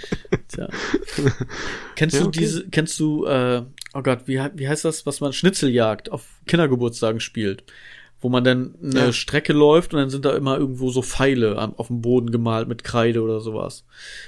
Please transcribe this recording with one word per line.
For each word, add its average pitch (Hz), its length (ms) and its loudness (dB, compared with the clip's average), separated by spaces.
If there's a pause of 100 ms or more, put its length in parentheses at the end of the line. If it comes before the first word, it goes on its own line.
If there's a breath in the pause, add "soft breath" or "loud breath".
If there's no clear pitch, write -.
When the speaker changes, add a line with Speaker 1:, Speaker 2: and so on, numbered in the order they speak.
(480 loud breath)
Speaker 1:
Tja. - 200 -8 (1300 loud breath)
Kennst 160 200 2
Speaker 2:
Ja, 143 60 4
Speaker 1:
du 185 60 2
Speaker 2:
okay. 160 120 -2
Speaker 1:
diese, 160 280 -2
kennst 156 300 0
du, 151 280 0
äh, 123 360 2 (320)
oh 135 80 -6
Gott, 127 240 0
wie 131 140 -2
hei-, 143 140 -4
wie 135 140 -6
heißt 151 160 -2
das, 160 220 -2
was 139 140 -4
man 143 120 -2
Schnitzeljagd 120 800 2
auf - 160 -10 (200)
Kindergeburtstagen 120 760 2
spielt? 101 440 -6 (560 loud breath)
Wo 127 80 -2
man 123 160 2
dann 127 380 2
eine 131 240 2
Speaker 2:
Ja. 123 60 4
Speaker 1:
Strecke - 400 0
läuft 151 420 6
und 147 60 2
dann 135 100 0
sind 139 140 -4
da 135 120 2
immer 135 220 0
irgendwo 131 320 -2
so 123 120 0
Pfeile 123 560 2
am, 107 180 -4
auf 113 100 -8
dem 120 160 -4
Boden 120 280 2
gemalt 113 380 0
mit 117 160 -8
Kreide 117 380 2
oder 110 180 -2
sowas. - 440 -8 (420 loud breath)